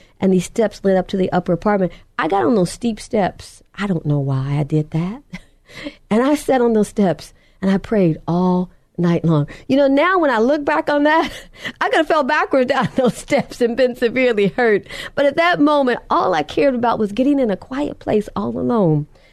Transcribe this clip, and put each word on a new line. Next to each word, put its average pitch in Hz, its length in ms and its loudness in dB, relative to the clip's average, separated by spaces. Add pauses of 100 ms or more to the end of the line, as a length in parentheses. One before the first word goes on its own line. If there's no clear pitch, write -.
(200)
and 196 140 2
these 180 120 0
steps - 380 -4
led 190 140 2
up 185 120 -2
to 202 80 -4
the 185 140 -2
upper 180 220 -2
apartment. 190 380 0 (260)
I 285 100 -2
got 381 180 0
on 262 100 2
those 180 160 0
steep 226 280 -6
steps. - 640 -4 (140)
I 196 100 -6
don't 175 220 -4
know 147 120 0
why 135 380 -2
I 151 60 0
did 156 260 -2
that. 185 380 -4
<laughs> - 40 -20 (800)
And 226 140 2
I 285 100 2
sat 277 280 0
on 233 120 2
those 208 140 2
steps, 180 440 -2 (300)
and 190 80 0
I 196 80 2
prayed 190 400 0 (100)
all 180 440 0 (260)
night 170 260 0
long. 156 240 2 (220)
You 262 80 2
know, 285 100 4
now 330 320 2
when 302 100 2
I 233 100 2
look 285 260 0
back 311 240 -2
on 294 140 2
that, 302 280 2 (260)
<laughs> - 240 -8
I 330 60 0
could 392 120 2
have 311 80 2
fell 311 160 2
backward 294 440 0
down 254 240 0
<laughs> - 40 -20
those 254 200 2
steps - 460 -4
and 233 160 0
been 247 180 2
severely 233 520 0
hurt. 220 400 0 (280)
But 285 100 2
at 277 120 0
that 339 240 2
moment, 285 480 2
all - 240 0
I 151 100 0
cared 277 320 0
about 233 240 0
was 208 140 -2
getting 277 260 2
in 247 100 0
a 185 60 -2
quiet 277 440 -8
place - 360 -2
all 214 220 -4
alone 202 500 0 (260)